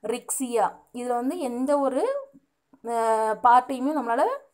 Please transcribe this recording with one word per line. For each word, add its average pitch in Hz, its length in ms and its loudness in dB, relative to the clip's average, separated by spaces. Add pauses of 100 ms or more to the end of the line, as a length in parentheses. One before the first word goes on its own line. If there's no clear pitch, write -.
Rixia. 233 720 -2 (180)
இதுல 247 140 -8
வந்து 247 320 -2
எந்த 262 400 0
ஒரு, 370 500 -2 (580)
ஆ, 226 440 0
பார்ட்டையுமே 247 680 4
நம்மளால 240 260 0 (300)